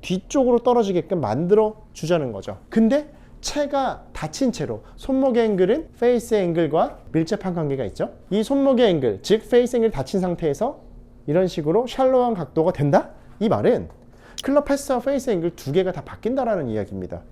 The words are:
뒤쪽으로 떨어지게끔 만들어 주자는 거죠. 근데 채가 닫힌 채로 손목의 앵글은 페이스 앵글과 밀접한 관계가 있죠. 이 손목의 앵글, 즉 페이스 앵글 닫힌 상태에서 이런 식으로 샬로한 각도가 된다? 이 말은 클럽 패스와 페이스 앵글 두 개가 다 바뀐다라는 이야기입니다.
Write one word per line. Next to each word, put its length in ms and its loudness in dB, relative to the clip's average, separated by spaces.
뒤쪽으로 580 0
떨어지게끔 600 0
만들어 540 2
주자는 380 -2
거죠. 260 -10
근데 400 2
채가 720 -4
닫힌 380 -4
채로 300 -6
손목의 500 0
앵글은 440 2
페이스 360 2
앵글과 640 0
밀접한 420 -2
관계가 320 -2
있죠. 240 -6
이 120 0
손목의 460 4
앵글, 320 0
즉 280 0
페이스 280 4
앵글 140 2
닫힌 280 -4
상태에서 600 -2
이런 200 2
식으로 400 0
샬로한 460 2
각도가 400 0
된다? 380 2
이 80 2
말은 420 2
클럽 220 2
패스와 340 -2
페이스 300 -2
앵글 260 -2
두 160 -10
개가 200 2
다 120 -8
바뀐다라는 680 -4
이야기입니다. 520 -6